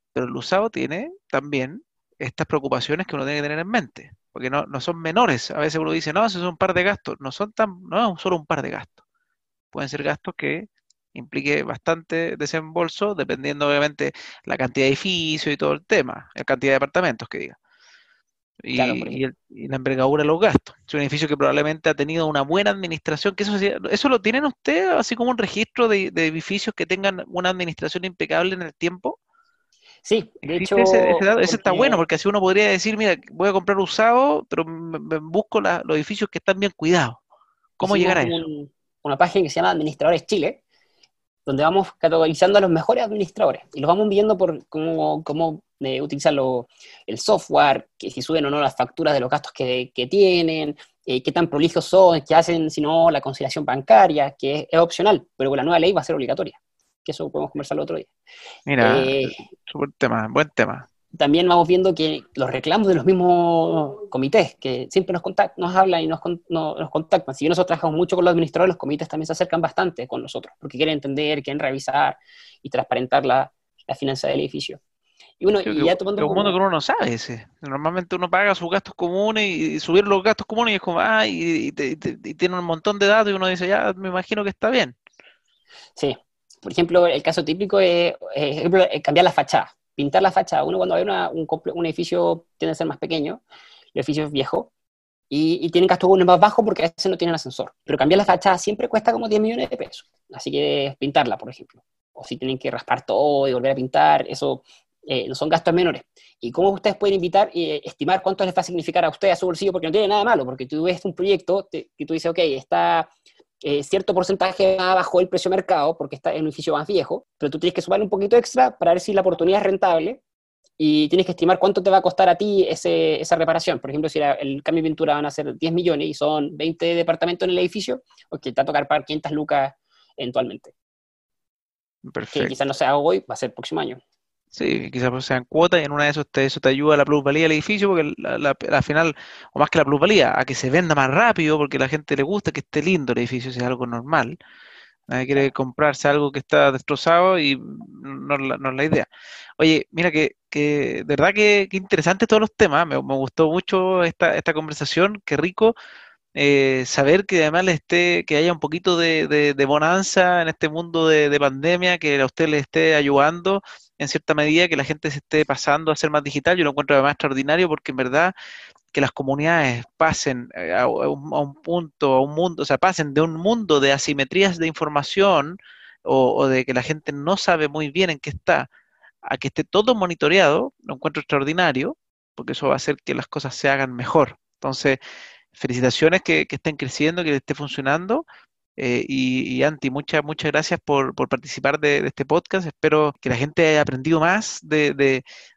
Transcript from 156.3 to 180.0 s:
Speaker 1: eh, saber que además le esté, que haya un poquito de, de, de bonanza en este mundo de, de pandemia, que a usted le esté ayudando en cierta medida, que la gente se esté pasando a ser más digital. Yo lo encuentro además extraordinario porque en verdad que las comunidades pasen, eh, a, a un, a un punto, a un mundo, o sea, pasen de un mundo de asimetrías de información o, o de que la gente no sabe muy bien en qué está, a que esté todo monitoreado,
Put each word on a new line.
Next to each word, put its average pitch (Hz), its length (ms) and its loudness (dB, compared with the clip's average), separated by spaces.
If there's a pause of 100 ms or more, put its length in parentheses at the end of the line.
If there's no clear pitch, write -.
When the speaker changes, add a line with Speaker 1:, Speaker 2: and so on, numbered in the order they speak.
Speaker 1:
eh, 135 520 4
saber 151 400 2
que 175 160 2
además 160 240 2
le 185 80 2
esté, 175 520 0
que 151 120 0
haya 170 160 2
un 156 60 -6
poquito 170 380 -2
de, 160 300 2
de, 147 260 2
de 139 120 2
bonanza 175 760 2
en 160 80 -2
este 156 200 -4
mundo 165 380 0
de, 151 220 4
de 143 100 2
pandemia, 165 600 0
que 143 220 0
a 131 40 4
usted 156 240 -2
le 151 80 0
esté 160 380 2
ayudando 156 640 2 (360)
en 143 100 -6
cierta - 260 -2
medida, 156 340 2
que 165 100 -2
la 139 60 -2
gente 151 280 -6
se 139 60 -10
esté 151 280 0
pasando 151 460 0
a 143 40 0
ser 151 140 -2
más 151 140 0
digital. 147 340 0
Yo 175 60 0
lo 143 80 2
encuentro 143 240 0
además 139 160 4
extraordinario 143 560 0
porque 156 240 -6
en 131 60 -6
verdad 143 360 0 (580)
que 143 100 -2
las 135 100 0
comunidades 139 760 0 (100)
pasen, 139 600 -2
eh, 87 180 -6
a, 117 100 2
a 127 40 2
un, 143 460 -4
a 143 60 0
un 143 220 -4
punto, 160 520 -2
a 131 80 4
un 147 120 -2
mundo, 165 300 -2
o - 20 -2
sea, 139 120 2
pasen 170 360 0
de 151 80 4
un 160 140 0
mundo 180 440 2
de 139 120 4
asimetrías 156 640 0
de 165 100 -2
información 156 920 0 (440)
o, 131 320 2
o 139 140 2
de 131 180 2
que 131 80 -2
la 123 80 0
gente 156 300 -6
no 147 260 -2
sabe 160 300 0
muy 147 240 -6
bien 175 180 0
en 147 100 -6
qué 147 120 -8
está, 143 400 -2 (500)
a - 160 -6
que 135 120 -8
esté 156 140 -4
todo 214 320 2
monitoreado, 180 880 2